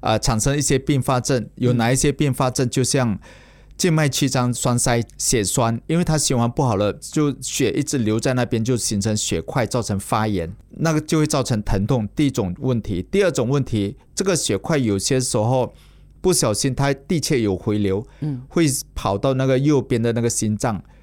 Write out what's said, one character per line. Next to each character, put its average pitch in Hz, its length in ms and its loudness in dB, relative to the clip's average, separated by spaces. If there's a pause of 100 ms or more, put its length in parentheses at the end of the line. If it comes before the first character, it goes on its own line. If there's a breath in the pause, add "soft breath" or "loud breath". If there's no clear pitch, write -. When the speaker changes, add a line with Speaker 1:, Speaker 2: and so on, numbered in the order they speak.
Speaker 1:
呃， 110 180 0
产 117 180 0
生 139 200 0
一 151 40 0
些 135 160 2
并 135 240 0
发 127 200 0
症。 120 340 0
有 123 180 2
哪 117 160 2
一 131 60 4
些 143 160 2
并 143 220 0
发 131 180 0
症？ 131 160 0
Speaker 2:
嗯。 - 20 0
Speaker 1:
就 131 140 0
像 120 340 0 (600 loud breath)
静 175 160 2
脉 156 160 2
曲 - 180 0
张、 123 260 0
栓 120 240 0
塞、 120 240 0 (160)
血 - 240 0
栓， 113 460 0
因 160 100 0
为 175 60 2
它 156 140 0
循 143 200 0
环 117 140 2
不 135 100 -2
好 123 140 2
了， 101 160 2
就 147 500 -2
血 - 300 0
一 143 100 0
直 143 160 -2
留 110 220 0
在 131 140 0
那 123 120 0
边， 113 160 -2
就 123 140 0
形 110 240 -2
成 107 160 0
血 95 260 -2
块， - 240 -4
造 120 160 -2
成 101 160 -4
发 110 300 -2
炎， 90 260 -4 (180)
那 165 200 -2
个 151 80 2
就 156 200 0
会 151 60 2
造 151 160 0
成 113 220 -2
疼 101 240 0
痛。 120 260 0
第 147 140 2
一 - 20 4
种 101 300 -2
问 123 220 0
题。 92 280 -4
第 196 140 2
二 180 80 4
种 127 160 0
问 139 160 0
题， 104 320 -2 (180 soft breath)
这 196 120 -2
个 185 100 2
血 - 220 0
块 156 200 -2
有 107 220 0
些 131 180 0
时 127 200 -2
候 117 360 0 (460 soft breath)
不 185 140 2
小 123 200 2
心 131 220 -2
它 139 180 2
的 160 280 -2
确 135 180 0
有 104 160 2
回 104 220 -2
流， 101 280 0 (140 loud breath)
Speaker 2:
嗯。 143 300 -6
Speaker 1:
会 170 160 2 (280)
跑 101 240 -2
到 135 180 0
那 131 100 0
个 131 120 2
右 139 240 4
边 117 200 0
的 117 100 2
那 113 80 0
个 117 100 2
心 110 280 -2
脏， 113 260 -2 (200 soft breath)